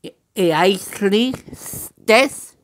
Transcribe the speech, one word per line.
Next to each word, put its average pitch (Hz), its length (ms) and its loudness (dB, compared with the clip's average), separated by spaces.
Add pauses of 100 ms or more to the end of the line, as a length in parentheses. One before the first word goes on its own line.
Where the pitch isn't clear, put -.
E, - 160 -20 (160)
e 180 180 2
Aisley 202 800 0 (680)
tres - 600 0